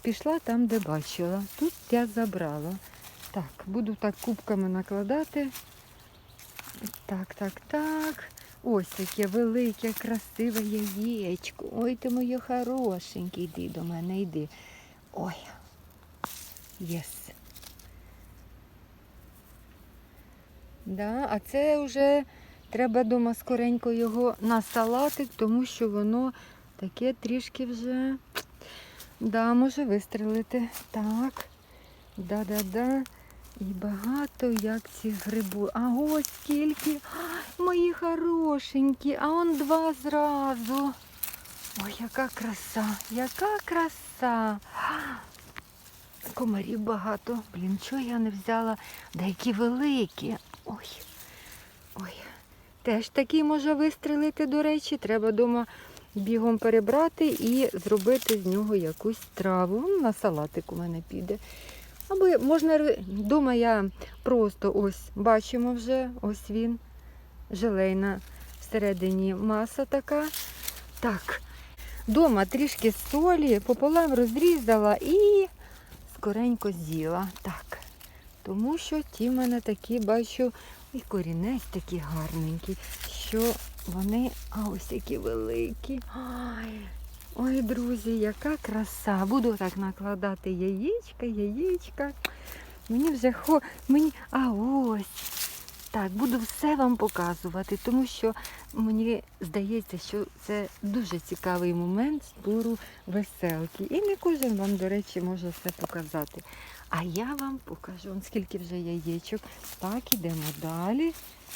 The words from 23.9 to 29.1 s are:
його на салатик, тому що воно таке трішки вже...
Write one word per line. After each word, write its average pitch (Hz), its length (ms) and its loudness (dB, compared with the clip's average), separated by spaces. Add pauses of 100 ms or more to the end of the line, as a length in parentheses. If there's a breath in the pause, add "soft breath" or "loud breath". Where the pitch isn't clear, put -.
його 233 500 2
на 226 200 4
салатик, 247 720 0
тому 226 300 4
що 226 240 -2
воно 220 440 2 (420 loud breath)
таке 240 380 -2
трішки 247 520 -4
вже... 254 500 -2 (1080 loud breath)